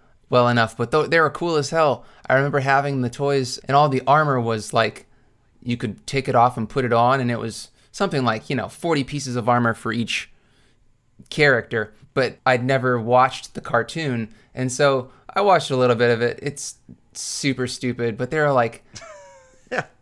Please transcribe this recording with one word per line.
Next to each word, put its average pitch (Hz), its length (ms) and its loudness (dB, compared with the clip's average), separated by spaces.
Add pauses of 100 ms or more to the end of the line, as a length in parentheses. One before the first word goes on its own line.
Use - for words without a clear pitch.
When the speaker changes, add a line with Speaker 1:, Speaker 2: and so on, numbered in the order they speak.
(280)
Speaker 1:
well 123 200 4
enough, 117 280 2
but 117 160 -4
th-, 151 160 2
they 165 100 2
were 156 120 4
cool 170 260 -2
as 147 140 -2
hell. 156 340 2 (220)
I - 80 2
remember 139 260 2
having 139 400 0
the 123 80 0
toys, 139 480 -2 (100)
and 135 80 0
all 147 140 6
the 131 180 0
armor 143 320 4
was, 113 360 -4
like, 110 320 0 (560)
you 120 160 -4
could - 280 -8
take 135 220 -4
it 131 60 0
off 123 240 4
and 110 100 -4
put 131 160 -2
it 117 80 0
on, 120 280 2
and 120 100 -2
it 117 80 -4
was 110 320 -12 (200)
something 165 320 -2
like, 110 280 -2
you 147 60 -4
know, 101 120 -4
forty 165 360 -2
pieces 135 320 -8
of 117 120 -4
armor 120 240 2
for 113 220 -6
each - 340 -6 (1040)
character, 117 640 0 (200)
but 123 300 -2
I'd 127 200 2
never 127 360 0
watched 123 540 0
the - 60 -12
cartoon, 120 720 -4 (200)
and 127 160 -4
so 135 400 2 (240)
I 196 60 0
watched 190 300 4
a 131 60 0
little 123 200 4
bit 120 140 4
of 113 100 2
it. 120 220 -2
It's - 340 -10 (380)
super 127 520 -4
stupid, 120 520 -4
but 123 120 -6
there 156 160 0
are, 143 60 2
like, 120 360 0
Speaker 2:
<laughs> - 800 -20
Yeah. - 140 -6 (180)